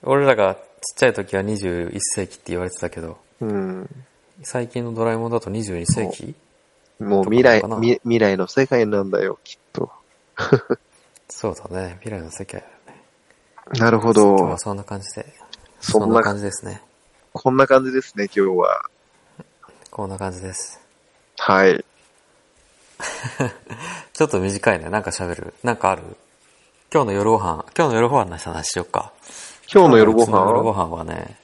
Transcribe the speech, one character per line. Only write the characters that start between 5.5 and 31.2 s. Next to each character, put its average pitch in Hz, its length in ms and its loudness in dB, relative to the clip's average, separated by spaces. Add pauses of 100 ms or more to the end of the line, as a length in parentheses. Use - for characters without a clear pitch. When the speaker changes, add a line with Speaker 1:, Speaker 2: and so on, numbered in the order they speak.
Speaker 1:
十 95 140 -8
二 85 80 -8
世 101 240 -2
紀？ - 260 -12 (640)
Speaker 2:
も 107 80 -8
う、 - 20 -6
も 98 120 2
う - 40 2
未 117 180 4
来、 117 180 6
Speaker 1:
と 98 60 -6
か - 20 -
な 113 80 -4
の 113 40 -2
か 113 60 2
な？ 123 60 4
Speaker 2:
み-、 - 100 0
未 117 160 0
来 101 160 4
の 92 120 -2
世 135 200 0
界 120 180 2
な 104 180 -2
ん 95 80 -6
だ 98 120 0
よ、 98 220 -6
き - 100 -20
っ - 40 -20 (120)
と。 - 180 -8 (460)
<laughs> - 920 -6
Speaker 1:
そ - 220 -8
う 80 40 -8
だ - 140 -20
ね。 92 320 -10
未 110 100 -12
来 95 100 -10
の 80 100 -14
世 98 140 -14
界 - 160 -14
だ - 60 -20 (260)
ね。 - 80 -20 (760)
Speaker 2:
な 117 120 6
る 113 80 4
ほ 113 120 2
ど。 104 240 8
Speaker 1:
今 95 120 4
日 - 40 -2
は - 80 -6
そ 104 140 -8
ん 98 40 -8
な 101 60 -12
感 101 160 -12
じ 101 160 -16
で。 107 100 -12 (540)
Speaker 2:
そ - 200 0
ん - 20 2
な 107 60 0
Speaker 1:
そ 113 40 0
ん 113 40 2
な 113 60 6
感 104 140 -2
じ 101 80 -8
で 98 80 -6
す - 140 -12
ね。 95 160 -12 (500)
Speaker 2:
こ - 180 -2
ん 127 60 0
な 135 100 6
感 131 200 4
じ 131 80 -6
で 131 80 0
す - 160 -14
ね、 101 80 -2
今 - 80 -10
日 95 240 2
は。 - 240 0 (1080)
Speaker 1:
こ - 160 -10
ん 95 40 -10
な 95 80 -10
感 95 160 -8
じ 90 80 -14
で 95 120 -12
す。 - 280 -14 (560)
Speaker 2:
は 98 280 4
い。 92 200 4 (1120)
Speaker 1:
<laughs> - 1120 -10
ち - 100 -2
ょ 117 40 4
っ - 40 -4
と 95 120 -2
短 98 340 0
い 85 80 -4
ね。 80 60 -12
な 104 100 0
ん 98 40 -6
か 90 80 -6
喋 87 240 -6
る？ 92 180 -16 (100)
な 120 100 0
ん - 40 -4
か 95 140 2
あ 92 40 0
る？ 85 80 -16 (880)
今 151 120 2
日 117 60 0
の 98 40 -2
夜 101 160 2
ご 110 80 4
飯、 85 280 -4 (120)
今 165 100 4
日 - 20 2
の 117 60 0
夜 117 140 4
ご 139 100 2
飯 104 120 0
の 87 60 -10
話 82 340 -8
し - 40 -6
よ 90 80 -6
っ - 40 -12
か。 - 260 -6 (580)
Speaker 2:
今 196 120 8
日 160 80 8
の 120 60 10
夜 110 140 8
ご 113 100 4
飯？ - 20 8
Speaker 1:
う - 20 6
ち 110 60 -2
の 98 180 4
夜 120 140 2
ご 113 100 0
飯 92 160 -2
は 82 160 -10
ね 82 380 -12